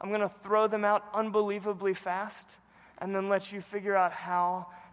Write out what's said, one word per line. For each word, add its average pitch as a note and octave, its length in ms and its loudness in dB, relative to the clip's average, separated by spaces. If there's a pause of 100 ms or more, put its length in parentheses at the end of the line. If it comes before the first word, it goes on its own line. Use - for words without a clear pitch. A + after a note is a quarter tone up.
I'm G3 100 -6
gonna G#3 200 2
throw G#3+ 360 2
them G#3 180 0
out G#3 280 2
unbelievably G3+ 800 0
fast F#3+ 640 -6 (420)
and F#3+ 160 -6
then G3 140 -2
let G3 240 0
you G3+ 80 -8
figure G3+ 340 -2
out F3+ 180 4
how F3+ 560 -2 (240)